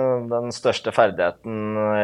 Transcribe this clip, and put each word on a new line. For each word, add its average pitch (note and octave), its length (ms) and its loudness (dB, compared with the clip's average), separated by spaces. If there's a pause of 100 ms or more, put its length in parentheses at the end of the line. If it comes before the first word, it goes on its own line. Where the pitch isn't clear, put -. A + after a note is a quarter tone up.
(300)
den A#2+ 240 -2
største - 400 -2
ferdigheten G#2+ 800 0 (300)